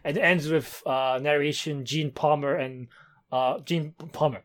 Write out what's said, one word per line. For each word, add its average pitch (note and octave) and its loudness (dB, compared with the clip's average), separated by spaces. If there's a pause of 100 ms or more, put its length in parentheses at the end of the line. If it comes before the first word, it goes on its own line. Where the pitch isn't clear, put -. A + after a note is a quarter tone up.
And D3 0
it A#3+ 0
ends E3+ 4
with, - -2
uh, C3 0
narration: D3 0
Jean D3 -2
Palmer D3 2
and, C3 -6 (420)
uh, B2+ 0
Jean D#3+ -4 (200)
Palmer, C3 0